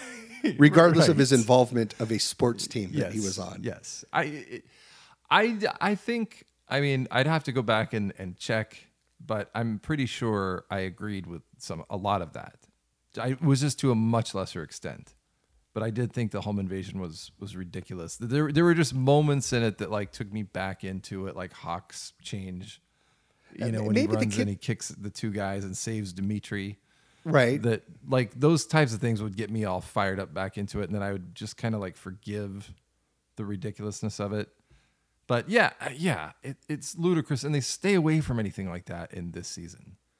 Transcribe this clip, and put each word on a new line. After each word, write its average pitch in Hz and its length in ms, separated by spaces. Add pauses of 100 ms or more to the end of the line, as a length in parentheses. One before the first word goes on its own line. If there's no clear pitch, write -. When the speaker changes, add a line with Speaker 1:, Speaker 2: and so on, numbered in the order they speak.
(220)
Speaker 1:
<laughs> - 380
Speaker 2:
Regardless 160 480
of 160 100
his 135 140
Speaker 1:
Right. 131 80
Speaker 2:
involvement 120 600
of 113 120
a 107 80
sports - 480
team 98 240
that 107 220
he 113 60
Speaker 1:
Yes. 104 60
Speaker 2:
was 95 140
on. 92 240
Speaker 1:
Yes. - 500
I, 165 120
it, 147 400 (680)
I, 214 260 (240)
I 202 140
think, 233 480 (260)
I 139 120
mean, 135 280
I'd 131 180
have 156 180
to 139 60
go 123 120
back 110 300
and, 104 260
and 92 180
check, - 400 (480)
but 107 300
I'm 110 240
pretty 147 260
sure 98 640
I 98 100
agreed 95 460
with 82 160 (160)
some, - 320
a 104 80
lot 98 240
of 78 120
that. - 240 (600)
I, 117 120
it 131 120
was 139 200
just 143 180
to 135 120
a 117 40
much 113 400
lesser 92 260
extent. - 540 (580)
But 107 100
I 113 60
did 113 240
think 113 180
the 101 100
home 101 180
invasion 95 420
was, 82 380
was 101 160
ridiculous. 90 600
There, 139 360
there 156 120
were 170 120
just 143 180
moments 139 580
in 123 120
it 107 160
that, 98 120
like, 104 220
took 104 180
me 107 120
back 95 420
into 95 420
it, 92 80
like 90 160
Hawk's - 720
change. 95 600 (720)
You - 120
Speaker 2:
Uh, 117 60
Speaker 1:
know, 110 80
Speaker 2:
m-, 107 80
Speaker 1:
when 104 80
he 247 80
Speaker 2:
maybe 320 80
the 113 80
Speaker 1:
runs 104 160
Speaker 2:
kid 107 60
Speaker 1:
and 104 100
he - 40
kicks - 340
the 98 200
two 110 220
guys 98 340
and 95 100
saves 107 380
Dimitri. 101 640 (480)
Speaker 2:
Right. 135 360
Speaker 1:
That, 110 220 (240)
like, 127 320
those 147 260
types 147 280
of 101 80
things 113 200
would 104 140
get 104 140
me 110 160
all 92 160
fired 98 380
up 95 140
back 95 240
into 101 240
it, 101 40
and 104 100
then 104 80
I 101 80
would 90 240
just - 220
kinda, 113 200
like, 95 200
forgive 101 760 (640)
the - 80
ridiculousness 104 800
of 101 100
it. 107 160 (800)
But 120 220
yeah, 214 220 (100)
uh, 127 120
yeah, 127 400 (100)
it, 139 120 (140)
it's 147 280
ludicrous, 165 460
and 147 100
they 143 80
stay - 340
away 156 260
from 123 180
anything 98 300
like 87 160
that 85 280
in 87 180
this 85 180
season. 85 480 (220)